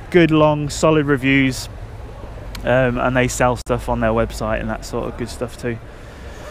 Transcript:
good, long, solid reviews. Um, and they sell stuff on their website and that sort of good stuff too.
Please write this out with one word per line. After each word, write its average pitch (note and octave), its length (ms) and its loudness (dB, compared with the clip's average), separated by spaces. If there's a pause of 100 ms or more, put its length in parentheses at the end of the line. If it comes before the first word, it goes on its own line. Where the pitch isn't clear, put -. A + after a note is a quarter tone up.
(100)
good, E3+ 200 8
long, D3+ 380 4
solid D#3 380 4
reviews. C3+ 640 2 (920)
Um, B2 340 2
and B2+ 180 0
they B2+ 120 4
sell B2 280 2
stuff - 320 -2
on A#2+ 120 0
their A2+ 100 2
website A2 500 0
and A2 100 -4
that - 140 -6
sort A#2 220 -4
of A#2 120 -8
good A#2 100 -6
stuff - 280 -8
too. A#2 220 -6 (720)